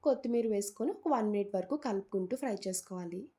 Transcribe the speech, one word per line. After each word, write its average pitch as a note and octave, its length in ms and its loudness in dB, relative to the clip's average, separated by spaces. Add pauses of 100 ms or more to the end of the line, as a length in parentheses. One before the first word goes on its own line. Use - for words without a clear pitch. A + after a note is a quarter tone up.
కొత్తిమీర A#3+ 440 4
వేసుకొని G#3+ 440 0
ఒక - 180 -4
వన్ A3+ 220 4
మినిట్ G3+ 220 0
వరకు F#3 240 0
కలుపుకుంటూ G3 580 -2
ఫ్రై B3+ 220 -2
చేసుకోవాలి. F#3 640 -6 (180)